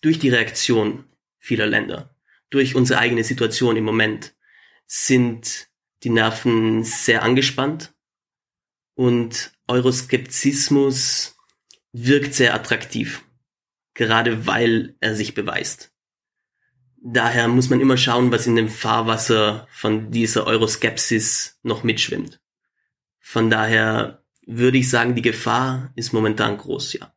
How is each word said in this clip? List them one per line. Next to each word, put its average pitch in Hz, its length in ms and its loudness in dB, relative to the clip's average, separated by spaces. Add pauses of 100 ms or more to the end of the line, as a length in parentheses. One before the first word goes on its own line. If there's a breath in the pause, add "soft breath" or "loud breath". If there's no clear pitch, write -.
durch 160 200 0
die 143 80 2
Reaktion 113 760 0 (320)
vieler 107 280 -2
Länder, 107 480 -4 (360)
durch 131 260 2
unsere 127 240 2
eigene 120 240 0
Situation 117 520 0
im 110 80 -2
Moment, 110 520 -2 (500 soft breath)
sind 120 800 -2 (360)
die 117 60 -2
Nerven 110 760 2
sehr - 400 0
angespannt 131 720 -2 (1000)
und 120 560 0 (160)
Euroskeptizismus 127 1700 0 (560)
wirkt 139 440 0
sehr 123 200 2
attraktiv, - 680 -6 (720)
gerade 113 520 0
weil 113 540 0
er 110 160 -2
sich 107 180 -6
beweist. - 560 -8 (1160)
Daher 117 420 0
muss 123 200 2
man 127 140 4
immer 131 160 4
schauen, 123 340 2
was 117 140 0
in 117 100 4
dem 110 140 0
Fahrwasser 110 1000 0
von 110 400 -4
dieser 113 360 0
Euroskepsis - 1160 -2
noch 110 200 -4
mitschwimmt. - 580 -4 (760)
Von 113 320 0
daher 110 720 0 (240)
würde 123 320 2
ich 123 100 2
sagen, 123 260 2
die 117 60 -2
Gefahr 127 760 -2
ist 113 180 -6
momentan 107 420 0
groß, - 380 -8
ja. - 220 -14